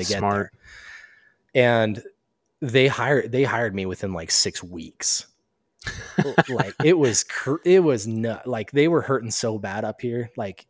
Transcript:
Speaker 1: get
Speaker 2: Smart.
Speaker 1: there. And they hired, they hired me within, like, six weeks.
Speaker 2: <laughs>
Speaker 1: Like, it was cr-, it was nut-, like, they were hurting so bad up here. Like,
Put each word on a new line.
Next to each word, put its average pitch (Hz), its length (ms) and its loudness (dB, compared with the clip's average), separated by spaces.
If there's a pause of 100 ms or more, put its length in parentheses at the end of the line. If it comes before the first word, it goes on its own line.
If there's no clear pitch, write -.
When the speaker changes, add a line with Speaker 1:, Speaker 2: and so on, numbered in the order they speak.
Speaker 1:
get 101 140 -2
Speaker 2:
Smart. 101 320 -2 (1040)
Speaker 1:
there. 127 100 6
And 113 400 2 (580)
they 131 260 4
hired, 123 440 0
they 127 120 2
hired 117 320 -2
me 95 100 -4
within, 92 280 -6
like, 82 180 -6
six - 320 0
weeks. 85 680 -6
Speaker 2:
<laughs> - 40 -20 (1120)
Speaker 1:
Like, 110 340 -4
it 170 140 6
was 127 260 2
cr-, - 400 -6
it 180 180 6
was 127 240 2
nut-, 113 400 -4
like, 113 260 -6
they 143 180 4
were 160 120 2
hurting 117 300 -2
so 110 260 -2
bad 104 280 -6
up 107 160 -6
here. 120 340 -4
Like, 101 340 -10